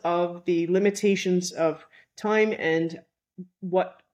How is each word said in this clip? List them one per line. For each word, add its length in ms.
of 420
the 220
limitations 840
of 320
time 400
and 440
what 400